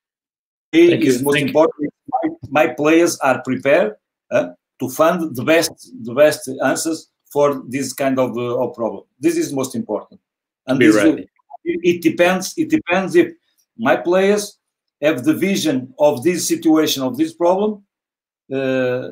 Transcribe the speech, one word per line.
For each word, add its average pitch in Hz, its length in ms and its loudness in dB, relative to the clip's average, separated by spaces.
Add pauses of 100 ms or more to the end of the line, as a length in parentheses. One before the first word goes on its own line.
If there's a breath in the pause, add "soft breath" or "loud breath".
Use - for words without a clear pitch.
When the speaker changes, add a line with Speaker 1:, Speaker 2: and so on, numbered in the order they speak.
(720)
Speaker 1:
It 170 200 6
Speaker 2:
Thank - 120 0
Speaker 1:
is 127 160 2
Speaker 2:
you. 135 60 -4
Speaker 1:
most 143 80 2
Speaker 2:
Thank 147 100 0
you. - 60 -2
Speaker 1:
important. - 440 0 (160)
My, - 200 -4 (200)
my 156 240 2
players 165 460 2
are 127 220 0
prepared, 151 540 0 (340)
uh, - 200 0 (300)
to 127 80 -6
find 160 480 0
the 120 80 -8
best, 160 480 0 (120)
the 117 100 -10
best 147 340 2 (160)
answers 160 460 -4 (200)
for 139 380 0
this 127 260 -6
kind 135 260 -2
of, 120 180 -2
uh, 120 260 -4
of - 120 -6
problem. 101 280 -6 (160)
This 160 180 0
is 147 160 -4
most 135 220 -6
important. 107 440 -8 (480)
And 131 120 0
Speaker 2:
Be 120 80 6
Speaker 1:
this, 107 80 6
Speaker 2:
ready. 104 320 2 (380)
Speaker 1:
it, - 180 -4
it 175 180 2
depends, 185 560 0
it 156 120 -4
depends 175 460 0
if 170 180 4 (440)
my 135 200 0
players 190 600 0 (440)
have 143 220 0
the 156 100 2
vision 156 680 -2
of 147 240 2
this 170 240 0
situation, 156 560 2
of 123 140 -4
this 160 160 -2
problem, 196 500 0 (720)
uh, 131 580 -2